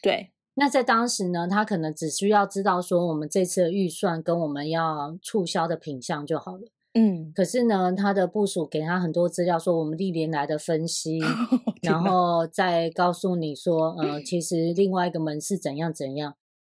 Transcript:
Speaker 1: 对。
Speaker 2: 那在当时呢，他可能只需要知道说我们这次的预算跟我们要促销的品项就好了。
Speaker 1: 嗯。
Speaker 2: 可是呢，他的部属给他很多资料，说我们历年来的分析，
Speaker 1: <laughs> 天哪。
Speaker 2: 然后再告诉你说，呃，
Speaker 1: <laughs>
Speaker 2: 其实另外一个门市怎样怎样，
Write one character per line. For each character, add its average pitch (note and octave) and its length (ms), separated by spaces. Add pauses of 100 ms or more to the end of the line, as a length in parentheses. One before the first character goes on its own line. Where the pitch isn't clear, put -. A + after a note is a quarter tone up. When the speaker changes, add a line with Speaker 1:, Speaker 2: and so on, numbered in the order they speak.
Speaker 1:
对。 - 280 (260)
Speaker 2:
那 C#4 140
在 B3+ 140
当 A#3+ 260
时 F#3+ 200
呢， F3 200
他 G#3 160
可 G#3 120
能 D#3 180
只 D#3+ 160
需 G3 180
要 G#3 160
知 G3 160
道 F#3+ 180
说 F3 280
我 D#3+ 60
们 D3+ 140
这 F#3+ 160
次 F3+ 200
的 E3 80
预 F#3+ 180
算 E3 320
跟 E3+ 200
我 D#3 60
们 C#3+ 220
要 D#3+ 500
促 - 240
销 E3+ 240
的 E3 80
品 D3 240
项 D3 280
就 D#3 100
好 - 200
了。 G3+ 100 (260)
Speaker 1:
嗯。 F3+ 420
Speaker 2:
可 G3 80
是 B3 200
呢， F#3+ 280
他 G3+ 220
的 F#3+ 140
部 G#3 180
属 F3+ 220
给 - 140
他 E3+ 180
很 F3 120
多 F3 160
资 E3+ 160
料， E3+ 140
说 E3 220
我 D#3+ 40
们 D#3 140
历 F#3+ 140
年 D#3+ 180
来 D3 160
的 D3+ 140
分 E3 280
析， D#3+ 300 (320)
Speaker 1:
<laughs> - 320
天 F3 100
哪。 - 0
Speaker 2:
然 E3 120
后 F3 420
再 E3+ 460
告 F3+ 200
诉 F3+ 240
你 D#3 200
说， E3 440
呃， D3+ 220
Speaker 1:
<laughs> - 20
Speaker 2:
其 F3 160
实 E3 360
另 G3 160
外 F3+ 160
一 - 20
个 E3+ 100
门 D3+ 220
市 G3 160
怎 C#3+ 200
样 E3 140
怎 C3+ 260
样， D3 180 (360)